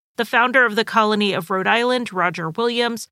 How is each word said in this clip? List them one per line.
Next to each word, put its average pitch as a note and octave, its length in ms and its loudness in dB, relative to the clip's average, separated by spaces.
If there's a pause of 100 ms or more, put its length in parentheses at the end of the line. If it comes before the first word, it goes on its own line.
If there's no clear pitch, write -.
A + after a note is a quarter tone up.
(160)
The A#3 80 -2
founder B3+ 400 2
of G#3+ 100 0
the A3 100 0
colony G#3+ 480 2
of F#3 180 -4
Rhode F#3 180 -2
Island, A#3+ 440 0
Roger F3 380 -2
Williams, A#3 600 -2